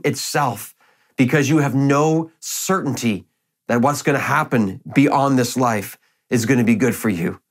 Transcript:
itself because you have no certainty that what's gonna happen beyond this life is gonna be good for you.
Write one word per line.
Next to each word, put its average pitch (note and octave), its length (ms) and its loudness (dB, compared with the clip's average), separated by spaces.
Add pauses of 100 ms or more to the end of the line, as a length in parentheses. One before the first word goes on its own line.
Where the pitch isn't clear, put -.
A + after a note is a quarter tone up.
itself C#3 680 -4 (440)
because C3 320 2
you D#3+ 80 4
have C#3 180 0
no D3+ 640 2
certainty A#2+ 880 -4 (420)
that A#2+ 140 2
what's C#3+ 200 0
gonna C#3+ 160 0
happen A#2+ 600 -2 (160)
beyond C#3 420 4
this A#2+ 200 0
life A2+ 400 -2 (320)
is A#2 160 0
gonna B2 180 2
be A2+ 120 4
good G2+ 200 0
for - 140 -2
you. F2+ 420 -4